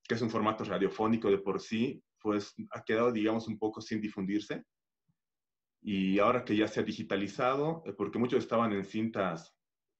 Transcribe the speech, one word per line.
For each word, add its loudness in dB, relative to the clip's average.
que 0
es 0
un 0
formato 0
radiofónico 2
de 6
por -2
sí, -2
pues, -2
ha -10
quedado, 2
digamos, 0
un -4
poco -4
sin -4
difundirse. -4
Y 2
ahora 4
que 0
ya 4
se -4
ha 2
digitalizado, -2
eh, -8
porque -4
muchos 2
estaban 2
en 0
cintas -2